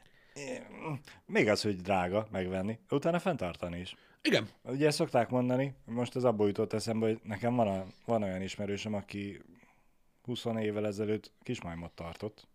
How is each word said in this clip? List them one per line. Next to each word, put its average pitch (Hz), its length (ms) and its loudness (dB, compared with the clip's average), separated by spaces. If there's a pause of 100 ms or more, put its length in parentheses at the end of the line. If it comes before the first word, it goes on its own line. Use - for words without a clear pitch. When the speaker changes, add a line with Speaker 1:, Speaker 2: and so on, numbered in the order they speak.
(340)
Speaker 1:
É, 139 260 -8 (640)
még 170 220 4
az, 104 140 4
hogy 104 200 0
drága 95 500 2
megvenni, 95 460 -2 (120)
utána 165 280 2
fenntartani 90 640 -2
is. 90 140 -10 (280)
Speaker 2:
Igen. 123 260 2 (140)
Speaker 1:
Ugye 139 280 2
szokták 143 380 2
mondani, 127 460 2 (100)
most 117 320 -4
ez 127 80 0
abból 107 220 6
jutott 101 260 2
eszembe, 113 340 0
hogy 113 160 2
nekem 110 320 -2
van, 117 140 4
a, 95 180 -2 (180)
van 113 180 2
olyan 95 200 -2
ismerősöm, 101 520 -4
aki 101 460 -6 (840)
húsz 120 220 -6 (160)
évvel 107 260 0
ezelőtt 104 460 -2 (100)
kismajmot 85 500 -8
tartott. 82 640 -10